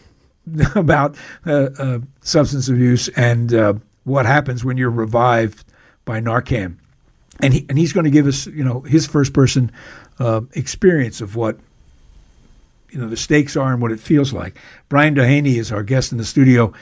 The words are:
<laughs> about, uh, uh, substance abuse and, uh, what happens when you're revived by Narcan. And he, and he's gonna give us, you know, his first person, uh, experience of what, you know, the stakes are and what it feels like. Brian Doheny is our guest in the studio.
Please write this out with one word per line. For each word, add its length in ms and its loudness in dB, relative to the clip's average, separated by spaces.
<laughs> 400 -4
about, 400 2
uh, 320 0
uh, 220 -4
substance 460 0
abuse 420 2
and, 440 0
uh, 220 2
what 220 -2
happens 400 0
when 120 -4
you're 120 0
revived 760 0
by 140 -6
Narcan. 580 -4
And 140 2
he, 160 0
and 80 -2
he's 160 2
gonna 160 0
give 180 4
us, 200 -4
you 160 -8
know, 180 -2
his 240 0
first 260 0
person, 400 2
uh, 220 -2
experience 680 0
of 140 -12
what, 240 -4
you 100 -10
know, 80 -8
the 80 -8
stakes 400 0
are 160 0
and 80 -2
what 100 -2
it 80 -8
feels 320 2
like. 260 -10
Brian 280 2
Doheny 420 2
is 120 -6
our 140 -6
guest 300 -2
in 40 -6
the 60 -6
studio. 480 4